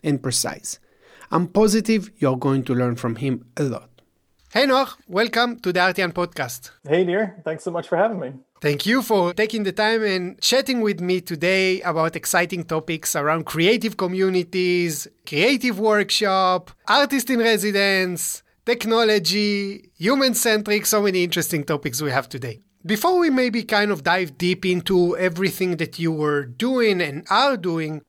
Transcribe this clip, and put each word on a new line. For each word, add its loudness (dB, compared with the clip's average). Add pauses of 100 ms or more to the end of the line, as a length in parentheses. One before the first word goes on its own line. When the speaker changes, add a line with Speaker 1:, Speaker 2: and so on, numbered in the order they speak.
Speaker 1:
and -2
precise. -6 (500)
I'm 2
positive 2
you're 2
going 0
to -2
learn 0
from -4
him -4 (100)
a -2
lot. -6 (640)
Hey, 4
Noah. 2 (100)
Welcome 0
to -2
the 2
Artian 2
Podcast. -6 (100)
Speaker 2:
Hey, 2
Nir. -2
Thanks -6
so -6
much -6
for -2
having 0
me. -8 (280)
Speaker 1:
Thank -2
you 2
for 2
taking -2
the -2
time 0
and -2
chatting 0
with 0
me 0
today 0
about -2
exciting -2
topics -4
around 0
creative 0
communities, 0 (180)
creative 0
workshop, 0 (160)
artist 2
in 2
residence, 0 (240)
technology, 0
human-centric, 0
so 2
many 2
interesting -2
topics -4
we -2
have 0
today. -10 (260)
Before 2
we 4
maybe 0
kind 0
of -4
dive 0
deep 0
into 2
everything -2
that -6
you 0
were 0
doing 0
and -4
are 2
doing -4